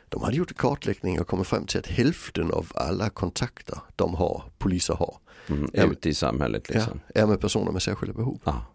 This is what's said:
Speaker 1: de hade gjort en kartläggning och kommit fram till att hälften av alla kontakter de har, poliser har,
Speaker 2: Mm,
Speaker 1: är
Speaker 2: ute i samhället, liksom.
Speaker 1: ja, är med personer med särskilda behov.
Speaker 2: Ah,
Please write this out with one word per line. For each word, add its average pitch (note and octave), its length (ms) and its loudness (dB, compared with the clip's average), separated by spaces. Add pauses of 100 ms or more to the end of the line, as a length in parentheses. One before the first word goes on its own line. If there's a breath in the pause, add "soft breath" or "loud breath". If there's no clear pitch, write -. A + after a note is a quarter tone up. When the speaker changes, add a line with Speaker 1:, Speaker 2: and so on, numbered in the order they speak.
Speaker 1:
de - 140 -6
hade A#2 140 0
gjort E3+ 140 0
en - 60 -12
kartläggning G2+ 640 0
och F2 60 -2
kommit F#2 200 0
fram - 200 0
till - 120 -2
att - 80 -6
hälften A#2 640 0
av E2+ 220 -2
alla F#2+ 360 0
kontakter - 680 -6 (180)
de F2+ 180 2
har, E2+ 300 0 (140)
poliser F2+ 360 2
har, - 220 -2 (320 loud breath)
Speaker 2:
Mm, D2 240 0
Speaker 1:
är F#2 200 6
Speaker 2:
ute C#2+ 160 -2
i D2+ 60 4
samhället, A#1 540 0
liksom. A2 320 0 (140)
Speaker 1:
ja, - 80 6
är G#2+ 40 6
med G#2 140 4
personer G2+ 320 0
med F#2+ 100 0
särskilda G2 320 -2
behov. - 300 -4
Speaker 2:
Ah, D2 100 2 (200)